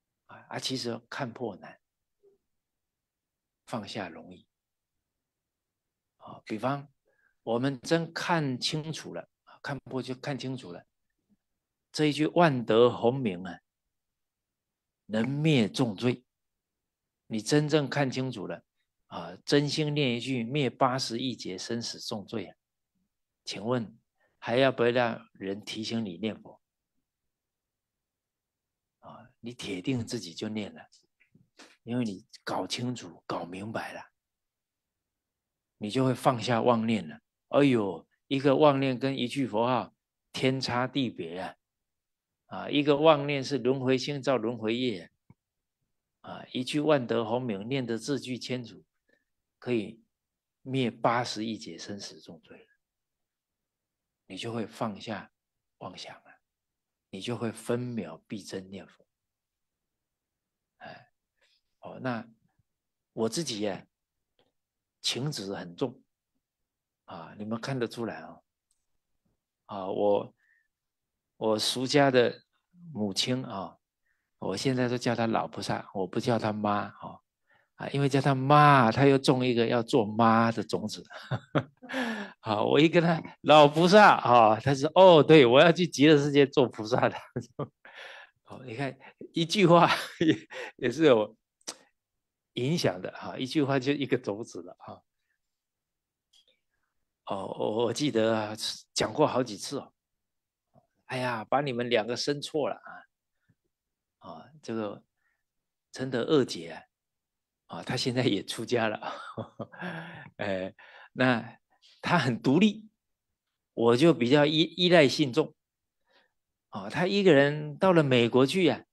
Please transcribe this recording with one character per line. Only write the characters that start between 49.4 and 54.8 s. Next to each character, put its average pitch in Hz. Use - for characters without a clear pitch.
可 123
以 110
灭 127
八 123
十 110
亿 113
劫 87
生 101
死 -
重 87
罪 -
了。 453
你 92
就 117
会 113
放 104